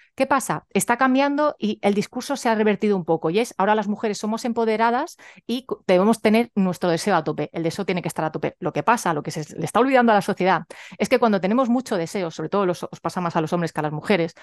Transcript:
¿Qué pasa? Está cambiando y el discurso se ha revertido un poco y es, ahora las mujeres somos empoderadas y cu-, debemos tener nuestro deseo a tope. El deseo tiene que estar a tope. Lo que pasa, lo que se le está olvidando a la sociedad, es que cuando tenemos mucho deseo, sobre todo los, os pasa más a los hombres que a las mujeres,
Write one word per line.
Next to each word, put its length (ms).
¿Qué 120
pasa? 440
Está 260
cambiando 640
y 220
el 120
discurso 420
se 120
ha 80
revertido 400
un 80
poco 260
y 80
es, 180
ahora 200
las 100
mujeres 320
somos 260
empoderadas 720
y 180
cu-, 220
debemos 340
tener 340
nuestro 360
deseo 260
a 80
tope. 280
El 100
deseo 220
tiene 180
que 60
estar 160
a 80
tope. 280
Lo 120
que 100
pasa, 320
lo 80
que 80
se 140
le 80
está 160
olvidando 320
a 40
la 60
sociedad, 420
es 100
que 100
cuando 220
tenemos 280
mucho 280
deseo, 340
sobre 180
todo 180
los, 160
os 180
pasa 200
más 160
a 40
los 120
hombres 200
que 80
a 40
las 80
mujeres, 500